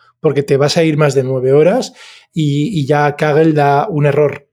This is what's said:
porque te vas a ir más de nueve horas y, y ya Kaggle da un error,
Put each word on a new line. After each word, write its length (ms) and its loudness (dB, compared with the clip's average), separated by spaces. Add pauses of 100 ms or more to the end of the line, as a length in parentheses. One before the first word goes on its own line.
(200)
porque 220 0
te 140 0
vas 220 0
a 40 2
ir 140 0
más 180 0
de 100 0
nueve 280 -2
horas 400 2 (400)
y, 480 -2
y 60 -4
ya 300 0
Kaggle 360 2
da 380 2
un 160 -2
error, 460 -2